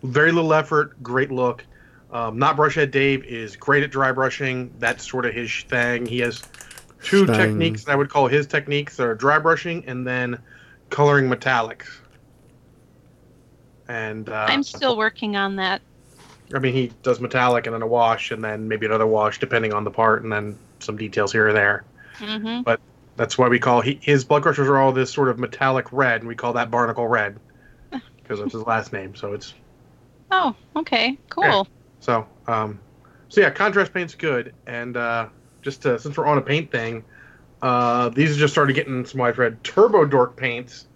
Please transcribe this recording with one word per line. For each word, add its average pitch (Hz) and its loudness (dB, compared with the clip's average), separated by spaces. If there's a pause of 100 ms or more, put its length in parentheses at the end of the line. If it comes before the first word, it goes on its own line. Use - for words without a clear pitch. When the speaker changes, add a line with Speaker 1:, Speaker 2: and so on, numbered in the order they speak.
Speaker 1:
Very 143 4
little 160 4
effort, 151 0
great 131 -2
look. 123 -2 (480)
Um, 113 -6
Not 143 2
Brushhead 147 2
Dave 135 0
is 113 -12
great 143 2
at 143 -4
dry 135 0
brushing. 127 -4
That's 120 -4
sort 127 -4
of 110 -4
his 117 -6
sh-, - -8
thing. 120 -2
He 120 -4
has 120 -4 (640)
two 196 6
Speaker 2:
Thing. 117 2
Speaker 1:
techniques 110 2
that 143 -2
I 139 4
would 143 0
call 143 2
his 143 2
techniques. 143 -4
They're 120 -2
dry 143 4
brushing 165 0
and 127 -8
then 123 -4 (520)
coloring 143 4
metallics. 120 -2 (2000)
And, 110 -8
uh, 107 -4
Speaker 3:
I'm 277 0
still 262 -2
working 214 -2
on 196 -2
that. 190 -2 (760)
Speaker 1:
I 135 -2
mean, 127 0
he 127 -2 (100)
does 120 2
metallic 123 2
and 117 -6
then 113 -6
a 113 -4
wash 117 0
and 113 -8
then 110 -6
maybe 110 -4
another 110 2
wash 107 2
depending 113 0
on 107 -2
the 104 -4
part 110 2
and 110 -6
then 104 -6 (220)
some 107 -10
details 104 -2
here 107 4
or 104 4
there. 101 2 (340)
Speaker 3:
Mm-hmm. 220 -6
Speaker 1:
But 113 0 (360)
that's 117 -4
why 127 4
we 123 4
call, 120 2
he, 135 -2
his 139 2
blood 147 2
crushers 143 0
are 139 4
all 135 4
this 127 0
sort 139 2
of 117 -2
metallic 131 -2
red, 123 0
and 117 -12
we 117 -10
call 120 -6
that 117 -2
Barnacle 120 0
Red 107 0 (440)
Speaker 3:
<laughs> - -14
Speaker 1:
'cause 104 -8
that's - -6
his 113 -8
last 113 -2
name. 98 -10
So 101 -8
it's - -12 (800)
Speaker 3:
Oh, 349 0 (180)
okay. 262 -2 (140)
Cool. 359 -2
Speaker 1:
Yeah. 208 4 (380)
So, 113 0 (220)
um, 110 -2 (480)
so - 2
yeah, 160 6
contrast 196 0
paint's 175 -6
good. 127 -2 (140)
And, 120 -10
uh, 117 -2 (340)
just 135 -10
to, 123 0
since 147 -8
we're 160 -2
on 147 4
a - 2
paint 147 -2
thing, 117 -6 (580)
uh, 123 2
these 147 2
just 147 4
started 143 4
getting 135 -4
some 131 -8
widespread 120 0
Turbo 208 4
Dork 135 2
paints. 123 -8